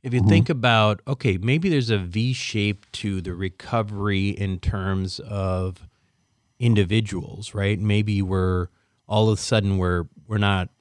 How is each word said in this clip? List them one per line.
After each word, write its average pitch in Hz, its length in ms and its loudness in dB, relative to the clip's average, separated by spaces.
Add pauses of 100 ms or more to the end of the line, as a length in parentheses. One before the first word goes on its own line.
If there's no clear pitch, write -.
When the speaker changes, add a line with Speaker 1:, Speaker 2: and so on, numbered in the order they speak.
Speaker 1:
if 127 100 -4
you 123 60 2
Speaker 2:
Mm-hmm. 104 100 4
Speaker 1:
think 104 200 6
about, 113 580 2
okay, 127 300 -2
maybe 139 320 0
there's 131 220 0
a 104 80 2
V 107 340 -2
shape 104 600 -4
to 98 280 -4
the 87 140 -8
recovery 101 920 -2
in 95 300 -4
terms 95 600 -2
of 95 680 -4 (720)
individuals, 104 960 0
right? 101 240 0
Maybe 104 420 2
we're, 92 460 0 (400)
all 107 220 4
of 104 100 2
a - 20 -8
sudden 101 360 2
we're, 90 280 0 (220)
we're 107 100 -4
not 101 320 0 (120)